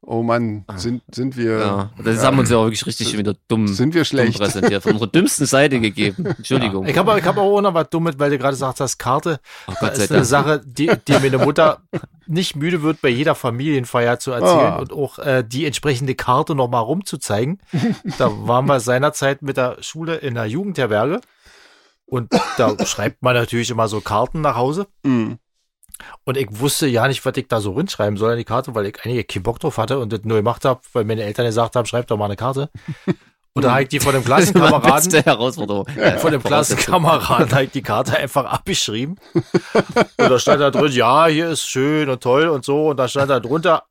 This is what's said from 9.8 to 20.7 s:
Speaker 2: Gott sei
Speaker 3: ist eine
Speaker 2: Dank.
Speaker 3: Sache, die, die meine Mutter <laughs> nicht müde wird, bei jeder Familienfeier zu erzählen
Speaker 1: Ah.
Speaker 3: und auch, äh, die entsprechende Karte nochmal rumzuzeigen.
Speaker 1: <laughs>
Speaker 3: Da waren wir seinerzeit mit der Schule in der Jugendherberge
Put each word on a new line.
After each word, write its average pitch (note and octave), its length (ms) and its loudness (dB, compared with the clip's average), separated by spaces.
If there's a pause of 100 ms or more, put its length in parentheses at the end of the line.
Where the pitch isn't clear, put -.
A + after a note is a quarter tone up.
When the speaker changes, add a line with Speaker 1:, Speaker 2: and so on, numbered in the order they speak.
Speaker 2:
Gott G#2+ 160 -2
sei G#2+ 80 2
Speaker 3:
ist - 60 -2
eine D3+ 100 4
Speaker 2:
Dank. B2+ 80 2
Speaker 3:
Sache, C#3+ 360 2
die, C#3 240 -2 (180)
die - 40 2
meine C3+ 260 2
Mutter D3+ 440 4 (100)
<laughs> - 340 -12
nicht E3+ 300 -4
müde D#3+ 260 -2
wird, D#3 200 0
bei C#3+ 80 2
jeder C#3 260 2
Familienfeier B2 840 0
zu - 140 -8
erzählen B2+ 420 4
Speaker 1:
Ah. - 40 0
Speaker 3:
und - 160 -6
auch, C#3+ 260 -6
äh, C3 280 0
die B2+ 200 -4
entsprechende C3+ 480 -2
Karte C#3+ 400 0
nochmal B2 260 0
rumzuzeigen. C#3 800 -4 (120)
Speaker 1:
<laughs> F3+ 460 -2
Speaker 3:
Da B2 140 2 (160)
waren B2 180 2
wir C#3+ 140 2
seinerzeit C#3 640 0
mit C3+ 140 -4
der B2+ 240 -2
Schule D#3+ 340 -8
in C#3+ 180 -6
der A#2 140 -4
Jugendherberge C#3 720 -2 (840)